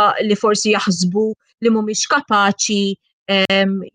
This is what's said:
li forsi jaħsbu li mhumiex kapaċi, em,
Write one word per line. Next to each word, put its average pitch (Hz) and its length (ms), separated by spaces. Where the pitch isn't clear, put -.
li 202 120
forsi 208 360
jaħsbu 185 520
li 233 80
mhumiex 214 400
kapaċi, 208 720
em, 196 520